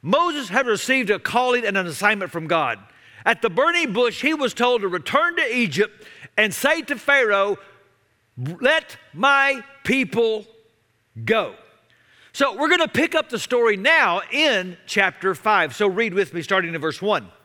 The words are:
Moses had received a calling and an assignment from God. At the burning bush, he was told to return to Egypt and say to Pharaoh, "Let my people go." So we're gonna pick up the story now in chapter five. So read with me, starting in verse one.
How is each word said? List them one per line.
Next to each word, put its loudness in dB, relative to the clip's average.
Moses 0
had 0
received 0
a 2
calling 0
and -2
an -2
assignment -2
from -8
God. 0
At 0
the 0
burning 0
bush, 0
he 0
was -2
told 0
to -4
return -2
to -2
Egypt -2
and 0
say 0
to -6
Pharaoh, 2
"Let -2
my 2
people 0
go." 0
So 0
we're -2
gonna 2
pick -2
up -2
the -6
story 2
now 2
in 0
chapter -2
five. 2
So 0
read -2
with -2
me, -6
starting -2
in -6
verse -4
one. -2